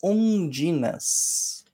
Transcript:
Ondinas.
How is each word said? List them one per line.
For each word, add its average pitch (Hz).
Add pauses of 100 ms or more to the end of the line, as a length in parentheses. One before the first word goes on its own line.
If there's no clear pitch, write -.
Ondinas. 175